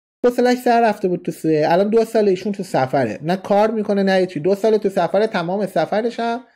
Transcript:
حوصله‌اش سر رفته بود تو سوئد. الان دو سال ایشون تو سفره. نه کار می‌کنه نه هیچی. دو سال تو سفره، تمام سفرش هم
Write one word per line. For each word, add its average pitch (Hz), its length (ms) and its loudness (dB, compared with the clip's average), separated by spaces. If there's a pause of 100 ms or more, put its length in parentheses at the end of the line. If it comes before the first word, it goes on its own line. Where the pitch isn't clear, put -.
(260)
حوصله‌اش 247 320 2
سر 233 240 2
رفته 208 260 0
بود 180 180 -4
تو 165 60 -6
سوئد. 156 400 0
الان 196 180 2
دو 226 160 2
سال 220 220 0
ایشون 190 240 -2
تو 196 120 -8
سفره. 131 580 0
نه 170 160 -2
کار 208 340 2
می‌کنه 208 320 -2
نه 190 100 2
هیچی. 185 260 0
دو 185 160 0
سال 220 220 2
تو 208 120 0
سفره، 190 380 0
تمام 190 380 -2
سفرش 196 540 -2
هم 233 240 -4 (120)